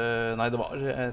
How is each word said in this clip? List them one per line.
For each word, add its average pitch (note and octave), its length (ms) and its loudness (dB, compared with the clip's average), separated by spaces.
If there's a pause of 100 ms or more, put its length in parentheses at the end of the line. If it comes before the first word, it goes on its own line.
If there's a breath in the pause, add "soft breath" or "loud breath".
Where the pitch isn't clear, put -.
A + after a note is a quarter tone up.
(380)
nei, A#2 120 2
det A#2+ 100 0
var, C#3+ 180 -2
eh, C3+ 360 -2